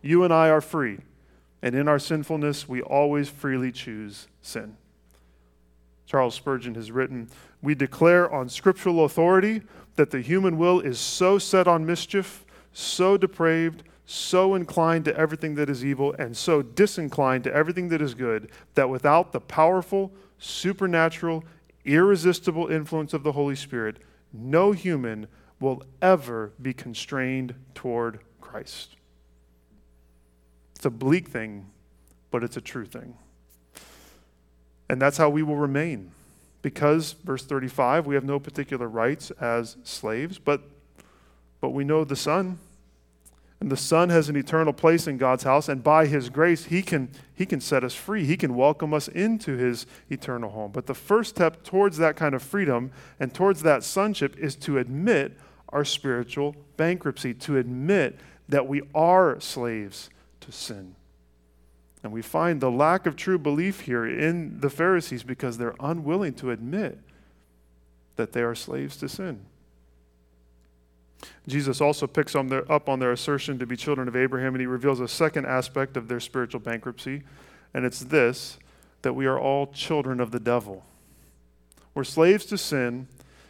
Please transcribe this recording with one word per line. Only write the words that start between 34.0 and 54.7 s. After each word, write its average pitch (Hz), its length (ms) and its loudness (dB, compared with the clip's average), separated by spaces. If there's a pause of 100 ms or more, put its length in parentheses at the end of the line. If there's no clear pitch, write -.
And 131 120 0
that's 139 160 2
how 156 120 4
we 151 140 0
will 151 140 -2
remain. 139 540 -4 (520)
Because, 151 500 2
verse - 320 -8
thirty-five, 135 600 0
we 143 100 -2
have 135 80 0
no 139 160 -2
particular 135 480 -6
rights 113 440 -2
as 117 520 -4
slaves, 131 540 -8
but, 143 240 -2 (1000)
but 131 100 -4
we 135 140 -2
know 156 200 2
the 139 120 -4
Son. 180 440 -2 (1000)
And - 120 -4
the 135 60 -2
Son 170 320 4
has 165 180 6
an 151 80 -4
eternal 151 380 0
place 165 320 4
in 143 120 -4
God's 127 260 2
house, 139 260 2
and 135 140 -4
by 156 240 6
his 139 220 -2
grace, 160 360 2
he 175 160 0
can, 143 280 -2 (260)
he 190 100 -4
can 147 160 -4
set 131 220 0
us 123 100 -6
free. 196 320 -4
He 147 100 2
can 135 200 -2
welcome 147 360 2
us 151 160 -2
into 214 480 -2
his 123 300 -2 (240)
eternal 120 400 -6
home. 104 220 -10
But 120 160 -8
the 131 80 -6
first - 400 2
step 165 280 2
towards 190 340 2
that 156 180 4
kind 151 180 0
of 127 80 -4
freedom 131 500 -2 (280)
and 135 120 -4
towards 185 300 2
that 147 220 4
sonship 190 560 -2
is 143 180 -4
to 139 220 -2